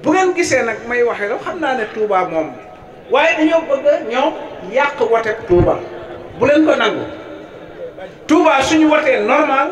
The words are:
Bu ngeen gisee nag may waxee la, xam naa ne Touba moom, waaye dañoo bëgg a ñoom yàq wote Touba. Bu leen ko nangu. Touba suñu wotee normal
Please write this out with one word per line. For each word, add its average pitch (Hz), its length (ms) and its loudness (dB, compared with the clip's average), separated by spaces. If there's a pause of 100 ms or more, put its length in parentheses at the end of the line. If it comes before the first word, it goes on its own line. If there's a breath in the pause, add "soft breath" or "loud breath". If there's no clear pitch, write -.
Bu 294 100 2
ngeen 370 220 4
gisee 320 280 2
nag 226 140 -4 (100)
may 240 160 0
waxee 208 260 -2
la, 262 140 -2
xam 359 160 -8
naa 277 160 -2
ne 220 180 -2
Touba 202 360 0
moom, 156 220 -4 (600)
waaye 320 260 2
dañoo 311 320 2
bëgg 277 180 0
a 302 120 4 (120)
ñoom 285 220 0 (380)
yàq 269 280 0 (100)
wote 220 240 0 (140)
Touba. 175 320 4 (600)
Bu 240 60 2
leen 302 200 4
ko 285 100 2
nangu. 208 300 -2 (1200)
Touba 311 340 4
suñu 311 280 4
wotee 285 360 4
normal 277 460 2